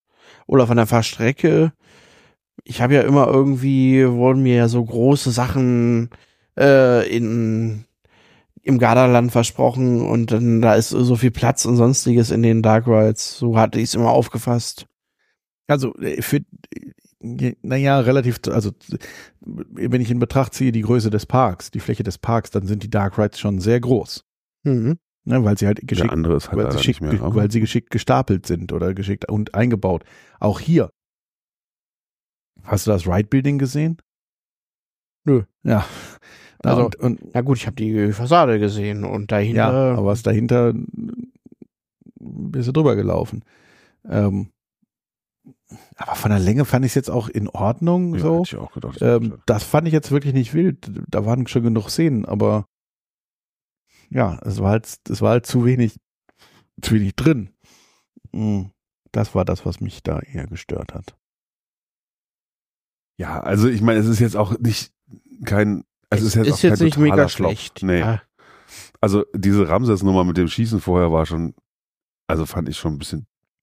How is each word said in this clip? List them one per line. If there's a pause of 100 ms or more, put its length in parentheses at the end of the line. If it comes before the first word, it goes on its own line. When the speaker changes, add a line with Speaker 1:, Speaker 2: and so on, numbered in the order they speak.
(440)
Speaker 1:
oder
von
der
Fahrstrecke. (920)
Ich
hab
ja
immer
irgendwie,
wurden
mir
ja
so
große
Sachen, (480)
äh,
in, (760)
im
Gardaland
versprochen
und
dann,
da
ist
so
viel
Platz
und
sonstiges
in
den
Dark
Rides.
So
hatte
ich's
immer
aufgefasst. (840)
Speaker 2:
Also,
äh,
für, (840)
äh,
na
ja,
relativ, (100)
also, (220)
äh, (440)
wenn
ich
in
Betracht
ziehe,
die
Größe
des
Parks,
die
Fläche
des
Parks,
dann
sind
die
Dark
Rides
schon
sehr
groß. (400)
Speaker 1:
Mhm. (260)
Speaker 2:
Ne,
weil
sie
halt
Speaker 3:
Der
Speaker 2:
geschickt,
Speaker 3:
andere
ist
halt
Speaker 2:
weil
sie
Speaker 3:
leider
Speaker 2:
schick
Speaker 3:
nicht
mehr,
Speaker 2:
ge-,
Speaker 3:
aber
Speaker 2:
weil
sie
geschickt
gestapelt
sind
oder
geschickt
und
eingebaut. (380)
Auch
hier. (1700)
Hast
du
das
Ride-Building
gesehen? (1200)
Speaker 1:
Nö. (200)
Speaker 2:
Ja. (760)
Na,
Speaker 1:
Also,
Speaker 2:
und,
und
Speaker 1:
na
gut,
ich
hab
die
Fassade
gesehen
und
dahinter
Speaker 2:
Ja,
aber
was
dahinter, (1500)
bist
du
drüber
gelaufen. (640)
Ähm, (1400)
aber
von
der
Länge
fand
ich's
jetzt
auch
in
Ordnung,
Speaker 3:
Ja,
Speaker 2:
so.
Speaker 3:
hätte
ich
auch
gedacht,
Speaker 2:
Ähm,
Speaker 3:
ja.
Speaker 2:
das
fand
ich
jetzt
wirklich
nicht
wild. (180)
Da
waren
schon
genug
Szenen,
aber (1400)
ja,
es
war
halt, (220)
es
war
halt
zu
wenig, (840)
zu
wenig
drin. (840)
Mm, (460)
das
war
das,
was
mich
da
eher
gestört
hat. (2000)
Speaker 3:
Ja,
also
ich
meine,
es
ist
jetzt
auch
nicht (540)
kein, (260)
es
Speaker 1:
Es
Speaker 3:
ist
jetzt
Speaker 1:
ist
Speaker 3:
auch
Speaker 1:
jetzt
Speaker 3:
kein
Speaker 1:
nicht
mega
Speaker 3:
totaler
Flop.
Speaker 1:
schlecht.
Speaker 3:
Nee.
Speaker 1:
Ja. (800)
Speaker 3:
Also (120)
diese
Ramses-Nummer
mit
dem
Schießen
vorher
war
schon, (720)
also
fand
ich
schon
ein
bisschen (360)